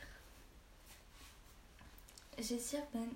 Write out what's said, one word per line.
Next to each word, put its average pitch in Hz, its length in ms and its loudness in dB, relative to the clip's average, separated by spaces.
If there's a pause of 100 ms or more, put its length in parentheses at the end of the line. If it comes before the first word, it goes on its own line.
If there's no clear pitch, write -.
(2250)
Gésir 240 460 6 (100)
ben 233 220 6